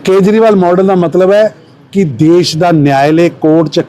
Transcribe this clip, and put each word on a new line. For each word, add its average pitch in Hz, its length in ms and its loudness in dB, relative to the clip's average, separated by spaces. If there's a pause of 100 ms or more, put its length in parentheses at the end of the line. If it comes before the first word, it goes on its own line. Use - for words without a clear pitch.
ਕੇਜਰੀਵਾਲ 208 520 0
ਮਾਡਲ 180 320 0
ਦਾ 196 80 0
ਮਤਲਬ 180 380 0
ਹੈ 214 220 0 (360)
ਕਿ 196 120 -2
ਦੇਸ਼ 160 540 0
ਦਾ 175 140 0
ਨਿਆਇਲੇ 151 580 0
ਕੋਰਟ 160 400 0
'ਚ 165 200 -4